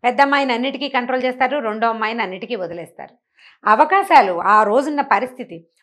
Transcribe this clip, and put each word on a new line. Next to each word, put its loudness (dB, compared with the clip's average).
పెద్ద 0
అమ్మాయిని 2
అన్నిటికీ -6
కంట్రోల్ -2
చేస్తారు, -2
రెండో -2
అమ్మాయిని -4
అన్నిటికీ -8
వదిలేస్తారు. -12
అవకాశాలు, 4
ఆ 4
రోజున్న 0
పరిస్థితి, -4